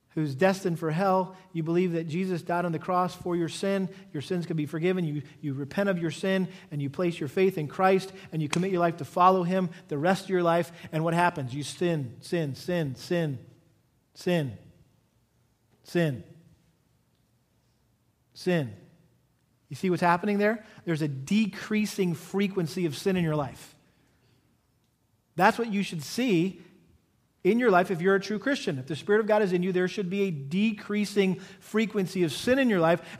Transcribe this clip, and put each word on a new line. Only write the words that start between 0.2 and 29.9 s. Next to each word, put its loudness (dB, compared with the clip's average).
destined 2
for -2
hell, 0
you -4
believe 0
that -4
Jesus -4
died -2
on -2
the -4
cross 0
for -4
your 0
sin, -2
your -6
sins -4
can -4
be -2
forgiven, -2
you, -4
you -4
repent -2
of 0
your -2
sin, 0
and -6
you -4
place -2
your -4
faith 2
in -4
Christ, 2
and -2
you -2
commit 0
your 2
life 2
to -8
follow 6
him 0
the -4
rest 2
of -10
your 2
life, 2
and 0
what 2
happens? 2
You -6
sin, -2
sin, -4
sin, -4
sin, -2
sin, -2
sin, 0
sin. -2
You -14
see -2
what's -2
happening 2
there? 0
There's -2
a 0
decreasing -2
frequency -2
of -6
sin -2
in 0
your 0
life. -6
That's 4
what -4
you 0
should -8
see 0
in 4
your 4
life, 6
if -2
you're 4
a 2
true -4
Christian, -2
if -8
the -6
Spirit 2
of -2
God 4
is 2
in 2
you, 0
there 2
should -6